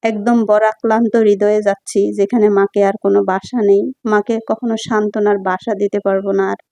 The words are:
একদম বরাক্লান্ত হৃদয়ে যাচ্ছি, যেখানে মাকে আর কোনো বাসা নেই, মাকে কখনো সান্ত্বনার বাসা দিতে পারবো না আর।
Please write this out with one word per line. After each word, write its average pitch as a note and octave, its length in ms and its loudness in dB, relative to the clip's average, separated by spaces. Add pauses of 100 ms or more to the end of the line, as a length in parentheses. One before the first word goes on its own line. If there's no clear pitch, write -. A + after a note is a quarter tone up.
একদম A3+ 420 0
বরাক্লান্ত A3 720 0
হৃদয়ে G#3 460 2
যাচ্ছি, G3+ 520 -2
যেখানে G#3 340 2
মাকে G3+ 360 2
আর G3 80 2 (100)
কোনো G3+ 220 0
বাসা F#3+ 380 -4
নেই, G#3 300 2 (120)
মাকে G#3+ 340 0 (100)
কখনো A3+ 260 -2 (140)
সান্ত্বনার G#3 500 0
বাসা F#3+ 360 -4
দিতে G3+ 300 -2
পারবো G3 280 -2
না G3 180 0
আর। G3+ 60 -6 (160)